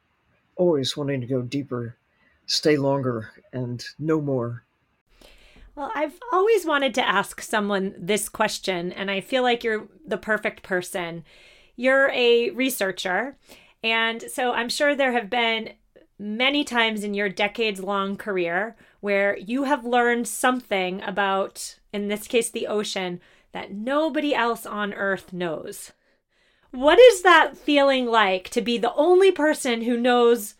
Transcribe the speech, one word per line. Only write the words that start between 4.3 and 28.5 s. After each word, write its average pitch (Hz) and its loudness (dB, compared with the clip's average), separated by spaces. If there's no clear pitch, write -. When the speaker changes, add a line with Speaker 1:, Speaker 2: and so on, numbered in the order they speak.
Speaker 2:
Well, 277 -10
I've 302 -6
always 381 2
wanted 277 0
to 247 0
ask 196 -2
someone 202 -2
this 208 -2
question, 185 -4
and 196 -6
I 190 -4
feel 254 -2
like 240 0
you're 220 -4
the 214 -4
perfect 214 -4
person. 175 -6
You're 269 2
a 240 4
researcher, 214 -2
and 226 -2
so 247 -2
I'm 240 -4
sure 294 0
there 262 2
have 226 -2
been 226 -2
many 247 -2
times 220 0
in 208 -4
your 202 -2
decades-long 202 -4
career 190 -4
where 202 0
you 247 -4
have 262 -2
learned 240 2
something 202 -2
about, 190 -4
in 208 -6
this 208 -6
case, 233 0
the - -6
ocean, 190 -6
that 190 -12
nobody 285 -2
else 233 -2
on 208 -6
Earth 196 -4
knows. 175 -8
What 285 6
is 466 10
that 330 6
feeling 277 4
like 208 2